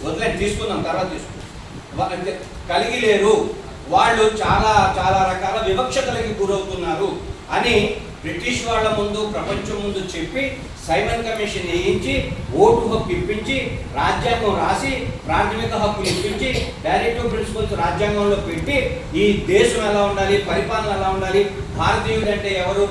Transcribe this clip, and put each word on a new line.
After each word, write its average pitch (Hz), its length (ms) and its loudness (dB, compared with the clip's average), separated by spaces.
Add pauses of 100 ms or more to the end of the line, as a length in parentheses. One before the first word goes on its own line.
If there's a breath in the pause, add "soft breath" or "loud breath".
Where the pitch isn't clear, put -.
వదిలే, 170 240 -2 (120)
తీసుకుందాం, 208 480 -2
తర్వాత 185 240 0
తీసుకుందాం. - 340 -10 (520)
వా-, - 160 0
అంటే 185 180 -4 (380)
కలిగి 240 360 0
లేరు. 202 280 6 (600)
వాళ్ళు 226 300 6 (180)
చాలా, 214 300 2 (260)
చాలా 190 220 2 (100)
రకాల 190 260 -2 (100)
వివక్షతలకి 247 680 0 (100)
గురవుతున్నారు 190 680 -2 (460)
అని 214 200 2 (460)
బ్రిటిష్ 180 460 -4
వాళ్ళ 220 180 2 (120)
ముందు, 208 220 -2 (140)
ప్రపంచం 202 500 -4
ముందు 196 160 -4 (140)
చెప్పి 208 280 -6 (440)
సైమన్ 214 400 0
కమిషన్ 202 440 -4
వేయించి 196 440 0 (480)
ఓటు 233 280 6
హక్కు 180 220 0
ఇప్పించి 214 440 -2 (420)
రాజ్యాంగం 226 540 2 (100)
రాసి 254 280 0 (360)
ప్రాథమిక - 560 0
హక్కులు 202 300 0
ఇప్పించి 214 380 -2 (340)
డైరెక్టివ్ 233 480 0
ప్రిన్సిపల్స్ 214 500 -2
రాజ్యాంగంలో 202 560 2 (100)
పెట్టి 170 280 -2 (460)
ఈ - 20 6 (280)
దేశం 226 280 6 (100)
ఎలా 202 200 4
ఉండాలి, 196 260 2 (140)
పరిపాలన 202 480 0
ఎలా 190 180 0
ఉండాలి, 190 260 2 (360)
భారతీయుడు 208 520 2
అంటే 202 200 -2 (140)
ఎవరు 196 260 2